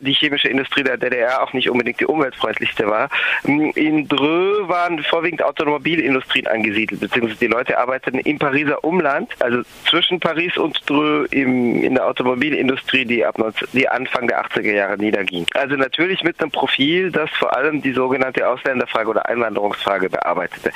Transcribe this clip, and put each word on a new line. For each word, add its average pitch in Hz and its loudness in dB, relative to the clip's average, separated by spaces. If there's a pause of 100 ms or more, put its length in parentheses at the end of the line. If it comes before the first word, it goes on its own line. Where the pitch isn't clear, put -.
die 139 0
chemische 143 0
Industrie 135 0
der 127 0
D 120 -2
D 123 0
R 120 2
auch 135 -2
nicht 123 0
unbedingt 117 0
die - 2
umweltfreundlichste 120 0
war. 110 0 (340)
In 151 2
Dreux 175 2
waren 175 0
vorwiegend 170 0
Automobilindustrien 143 0
angesiedelt, 107 0
beziehungsweise 110 -2
die 123 4
Leute 117 0
arbeiteten 127 0
im 147 -2
Pariser 143 0
Umland, 165 0
also 123 2 (260)
zwischen 175 2
Paris 170 -2
und - 0
Dreux 151 2
im, 127 2
in 120 2
der 98 2
Automobilindustrie, 131 0
die 113 2
ab 107 -2
neunzehn, 110 -2
die 127 2
Anfang 123 -2
der 117 0
achtziger 107 -2
Jahre 101 2
niederging. 98 0 (100)
Also 139 -2
natürlich 156 0
mit 165 -2
einem 156 -2
Profil, 165 0
das 156 -2
vor - 0
allem 143 0
die 131 0
sogenannte 127 0
Ausländerfrage 120 0
oder 104 0
Einwanderungsfrage 101 0
bearbeitete. - -2